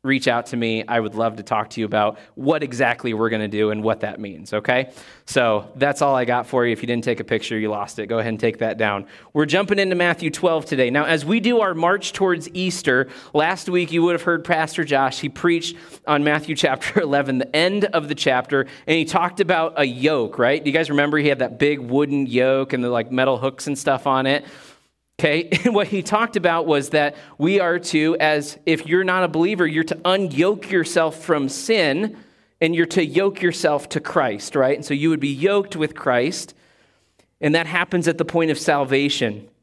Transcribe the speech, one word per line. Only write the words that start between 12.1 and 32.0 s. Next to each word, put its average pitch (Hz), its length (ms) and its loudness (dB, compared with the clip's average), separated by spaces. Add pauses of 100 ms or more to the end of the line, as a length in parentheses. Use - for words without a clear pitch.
towards 175 420 -2
Easter, 170 540 0 (260)
last 170 360 0
week 175 240 0
you 170 100 4
would 175 80 4
have 170 120 0
heard 165 200 0
Pastor 160 400 0
Josh. 139 380 0
He 147 80 -6
preached 170 480 -2 (280)
on 147 200 2
Matthew 151 280 0
chapter 143 460 0
<laughs> - 20 2
eleven, 139 360 0
the 123 180 -4
end 185 300 2
of 160 240 -2
the 143 60 -2
chapter, 131 500 0 (200)
and 160 120 2
he 160 80 2
talked 175 340 0
about 165 380 2
a 147 80 2
yoke, 127 520 0
right? 131 240 2
Do 151 80 -2
you 135 60 -2
guys 160 140 2
remember 147 280 2
he 143 120 4
had 135 100 2
that 120 200 -2
big 147 200 2
wooden 139 460 0
yoke 131 480 2
and 127 100 -2
the, 123 60 -2
like, 117 200 -2
metal 127 280 2
hooks 131 300 -6
and 143 100 -4
stuff - 280 -2
on 131 200 2
it? 143 180 0 (760)
Okay, 160 280 2 (100)
<laughs> - 60 -4
and 240 120 2
what 208 120 2
he 202 140 -2
talked 226 340 -2
about 170 300 2
was 143 240 0
that 147 260 0 (220)
we 190 220 2
are 175 180 2
to, 160 420 0
as 151 460 0
if 160 220 0
you're 175 160 2
not 185 200 2
a 180 40 0
believer, 175 380 0
you're 160 180 0
to 160 200 -4
unyoke 185 680 0
yourself 160 520 0
from 147 260 0
sin, 190 680 0 (420)